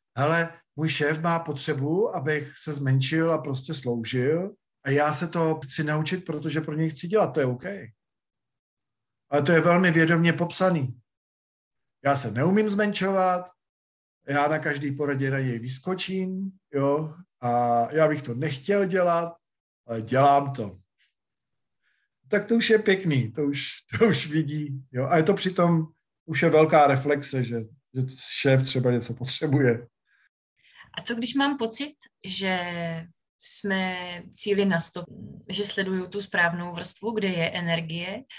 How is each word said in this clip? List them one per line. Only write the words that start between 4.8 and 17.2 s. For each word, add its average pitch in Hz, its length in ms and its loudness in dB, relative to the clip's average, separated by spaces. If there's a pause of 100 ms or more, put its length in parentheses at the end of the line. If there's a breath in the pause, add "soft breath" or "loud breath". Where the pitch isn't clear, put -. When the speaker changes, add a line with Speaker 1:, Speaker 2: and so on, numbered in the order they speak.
Speaker 1:
a 135 60 -4
já 147 220 2
se 165 160 -4
to 160 360 0
chci 156 200 -4
naučit, 156 400 -2
protože 151 360 -4
pro 151 140 -6
něj 160 160 -2
chci 156 180 -10
dělat, 196 180 4
to 147 140 -2
je 135 60 2
OK.“ 123 180 -4 (1700)
Ale 143 120 2
to 156 100 4
je 165 80 6
velmi 175 300 6
vědomě 165 420 4
popsaný. 170 680 0 (1040)
Já 139 120 4
se 131 140 -4
neumím 185 400 2
zmenšovat, 190 760 0 (840)
já 143 200 2
na 156 100 0
každý 147 340 -4
poradě 139 380 -2
na 135 100 -2
něj 127 180 -2
vyskočím, 185 920 -6 (240)
jo, 143 400 -2 (260)